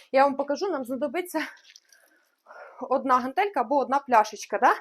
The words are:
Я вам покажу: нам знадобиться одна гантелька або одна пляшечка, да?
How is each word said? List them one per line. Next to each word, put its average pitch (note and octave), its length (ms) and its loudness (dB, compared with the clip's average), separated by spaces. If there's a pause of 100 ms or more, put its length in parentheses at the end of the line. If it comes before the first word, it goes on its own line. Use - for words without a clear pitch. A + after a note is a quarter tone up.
(120)
Я C4+ 120 6
вам C#4 120 0
покажу: C#4+ 340 -4
нам C#4 140 -4
знадобиться D4 560 -6 (1400)
одна B3+ 400 2
гантелька F4+ 400 -2
або A#3+ 180 0
одна B3 200 0
пляшечка, G#3+ 600 0
да? C#4 220 4